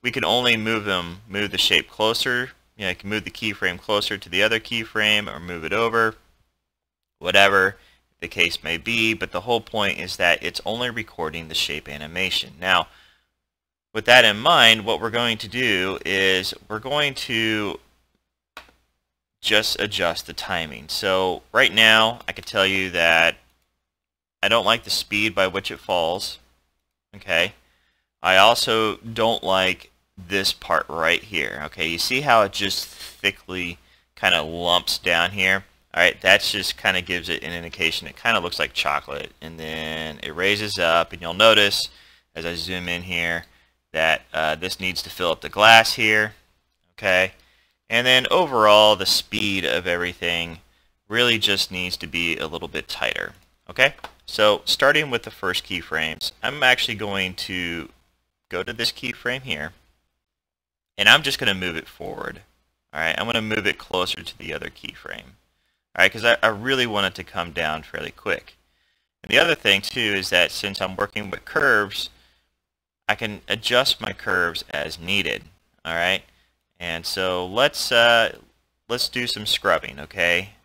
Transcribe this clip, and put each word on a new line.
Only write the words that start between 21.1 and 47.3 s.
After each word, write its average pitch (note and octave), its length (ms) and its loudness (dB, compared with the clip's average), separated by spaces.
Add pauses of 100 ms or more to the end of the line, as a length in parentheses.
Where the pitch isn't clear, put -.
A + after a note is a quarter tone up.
right A#2+ 200 4
now, A2 560 6
I F#2+ 40 -8
can - 120 -14
tell G2 200 0
you F#2+ 260 0
that E2 480 4 (1000)
I F#2+ 60 -2
don't A2 180 2
like A2+ 200 0
the G2+ 60 -14
speed G#2 440 -2
by F#2+ 140 2
which F#2+ 240 -6
it - 80 -14
falls, F2+ 580 -2 (800)
okay? F#2 360 -2 (680)
I F#2 140 4
also A2 640 4
don't A2+ 440 -2
like F#2 480 0 (260)
this F#2+ 360 -4
part - 360 -2
right E2 320 0
here, D2 440 -6
okay? E2 240 -6
You E2 100 -6
see B2+ 220 -4
how A#2+ 220 6
it G2 100 0
just - 340 -4
thickly - 920 -8 (360)
kinda F2 280 0
lumps F2 540 0
down F2 360 0
here? F#2+ 320 0 (280)
All - 80 -4
right, F2 200 2
that's F#2+ 320 2
just G2 240 -6
kinda F#2 260 -2
gives F2 260 -6
it E2 140 -4
an E2 100 -10
indication. E2 540 -4
It - 100 -16
kinda A2+ 220 0
looks F2 220 -6
like C#2+ 140 -2
chocolate, C#2+ 680 -4
and D#2+ 180 -16
then D#2+ 640 -10
it D2+ 140 -10
raises G2+ 420 -2
up, E2 340 2
and F2 80 -16
you'll E2+ 140 -8
notice G#2 540 4 (460)
as E2 120 -8
I E2+ 80 -6
zoom F2 340 -8
in F2 140 -4
here E2+ 440 -4 (460)
that, D#2+ 300 0 (100)
uh, D#2 220 -2
this F2+ 240 -8
needs F#2 240 -6
to - 80 -14
fill F2 220 -2
up - 80 -4
the - 80 -12
glass A2+ 460 8
here, G#2+ 420 2 (560)
okay? F#2 400 2 (580)